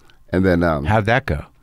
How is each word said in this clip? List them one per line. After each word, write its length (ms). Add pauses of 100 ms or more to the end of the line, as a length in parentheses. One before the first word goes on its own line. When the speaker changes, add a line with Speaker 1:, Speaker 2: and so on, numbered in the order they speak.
(300)
Speaker 1:
And 160
then, 180
um, 220
Speaker 2:
How'd 220
that 180
go? 140 (220)